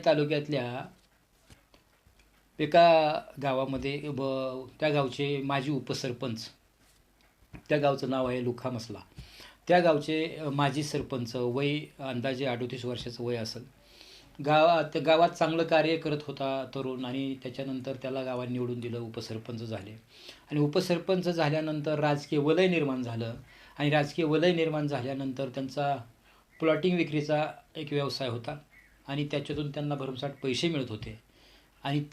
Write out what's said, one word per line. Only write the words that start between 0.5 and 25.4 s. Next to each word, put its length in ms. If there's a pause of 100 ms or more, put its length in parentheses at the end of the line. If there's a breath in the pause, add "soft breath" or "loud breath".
एका 600 (220)
गावामध्ये 680
ब-, 580 (120)
त्या 100
गावचे 480
माजी 340
उपसरपंच, 800 (1200)
त्या 80
गावचं 320
नाव 180
आहे 160
लुखामसला. 560 (680 loud breath)
त्या 120
गावचे, 560
अ, 140
माजी 340
सरपंच, 520
वय 440 (200)
अंदाजे 460
अडोतीस 400
वर्षाचं 380
वय 120
असेल. 280 (800 loud breath)
गावात, 520
गावात 320
चांगलं 340
कार्य 340
करत 200 (100)
होता 380 (100)
तरुण 300
आणि 380
त्याच्यानंतर 580
त्याला 220
गावात 260
निवडून 300
दिलं, 200
उपसरपंच 640
झाले. 280 (600 loud breath)
आणि 80
उपसरपंच 680
झाल्यानंतर 680
राजकीय 400
वलय 280
निर्माण 360
झालं 300 (440 loud breath)
आणि 120
राजकीय 360
वलय 280
निर्माण 340
झाल्यानंतर 600